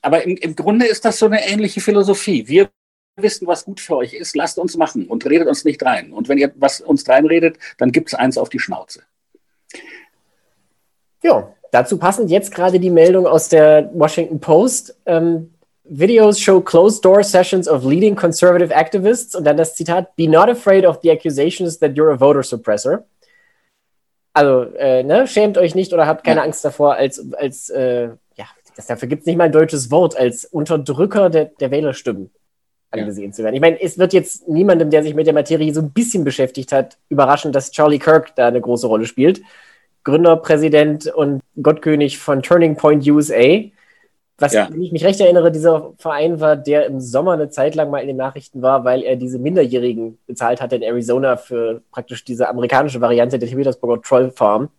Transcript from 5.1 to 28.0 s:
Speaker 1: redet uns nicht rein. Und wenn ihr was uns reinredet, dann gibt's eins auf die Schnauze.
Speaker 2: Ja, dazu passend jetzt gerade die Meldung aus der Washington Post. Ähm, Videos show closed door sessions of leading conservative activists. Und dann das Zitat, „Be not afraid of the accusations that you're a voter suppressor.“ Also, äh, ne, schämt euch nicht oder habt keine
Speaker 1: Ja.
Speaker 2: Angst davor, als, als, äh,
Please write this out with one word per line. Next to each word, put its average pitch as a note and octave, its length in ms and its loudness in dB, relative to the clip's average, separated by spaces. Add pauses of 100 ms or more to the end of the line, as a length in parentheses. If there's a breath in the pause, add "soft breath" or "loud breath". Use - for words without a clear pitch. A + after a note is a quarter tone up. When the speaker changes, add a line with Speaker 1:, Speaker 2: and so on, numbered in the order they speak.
Speaker 1:
redet D#3+ 220 2
uns D3 160 -4
nicht D3 200 -2
rein. - 280 -4
Und A#2 160 -10
wenn C#3 100 0
ihr C#3 160 0
was C#3 260 -2
uns - 280 -2
reinredet, D#3+ 500 2 (180 loud breath)
dann B2 140 -2
gibt's - 240 -4
eins C3 240 -2
auf - 100 -6
die A#2 120 -10
Schnauze. - 420 -12 (2250 loud breath)
Speaker 2:
Ja, C3+ 280 2 (200)
dazu C3 260 0
passend F#3+ 320 0
jetzt G3+ 240 0
gerade F3+ 240 2
die F3+ 120 0
Meldung F3 360 6
aus D#3+ 220 2
der D3+ 440 6
Washington D#3 460 -2
Post. F#3 680 0
Ähm, E3 480 -2 (300)
Videos G#3 560 4
show F#3+ 220 4
closed G3+ 440 2
door G3 200 6
sessions F3+ 420 0
of C3+ 180 0
leading F#3 300 2
conservative F3 580 2
activists. G3 640 -2
Und F3 80 -6
dann D3 140 2
das E3 180 -2
Zitat, E3+ 400 -4
„Be E3 140 0
not E3+ 200 6
afraid G3 380 2
of D#3+ 160 2
the E3 80 4
accusations D#3+ 680 -2
that C#3+ 140 0
you're D3+ 180 4
a B2+ 60 -2
voter C#3 260 2
suppressor.“ A#2+ 600 -4 (1300)
Also, C3+ 440 2
äh, C3 260 0
ne, D#3+ 240 2
schämt G#3 320 0
euch F3 160 0
nicht F#3 180 -2
oder D#3+ 140 2
habt D#3 160 -2
keine D#3+ 160 0
Speaker 1:
Ja. C#3 60 -2
Speaker 2:
Angst D#3 200 -8
davor, C#3+ 300 0
als, C3+ 260 -4 (120)
als, C3+ 380 -10
äh, B2 400 -4 (260)